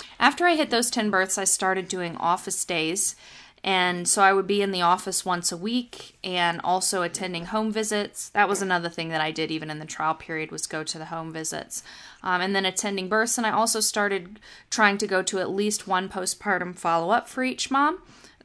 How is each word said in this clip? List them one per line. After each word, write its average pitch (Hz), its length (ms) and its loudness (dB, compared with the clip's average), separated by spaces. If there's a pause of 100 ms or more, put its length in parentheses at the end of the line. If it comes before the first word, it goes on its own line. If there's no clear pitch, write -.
(200)
after 285 280 4
I 339 80 6
hit 302 160 0
those 240 180 2
ten 208 220 0
births, 190 260 2
I 196 60 -2
started 185 440 0
doing 175 300 -4
office 175 480 -2
days 170 500 -2 (500)
and 180 420 2
so - 140 2
I 196 100 8
would 196 140 4
be 202 160 2
in 196 100 0
the 180 120 0
office 180 420 2
once 175 260 -2
a 175 60 -8
week 233 640 -6
and 175 400 0
also 185 380 2
attending 175 460 -4
home 220 240 0
visits. 214 580 -4
That 208 180 4
was 196 140 0
another 180 280 0
thing 165 200 -6
that 160 120 0
I 156 100 0
did 160 180 -2
even 156 220 -6
in 151 80 -8
the 156 60 -10
trial 156 280 -2
period, 156 380 -6
was 156 160 -8
go 156 160 -6
to 160 160 -8
the 156 60 -10
home 160 280 -8
visits. 160 480 -8 (400)
Um, 180 200 0
and 196 140 0
then 190 100 4
attending 190 440 -2
births. 220 300 2
And 220 80 0
I - 20 2
also 220 300 2
started 202 600 0 (300)
trying 202 300 4
to 214 80 0
go 190 160 2
to 185 160 -2
at 165 100 0
least 208 380 0
one 190 220 2
postpartum 180 680 -2
follow-up 170 500 2
for 254 160 -4
each 254 280 -2
mom, 294 320 2 (420)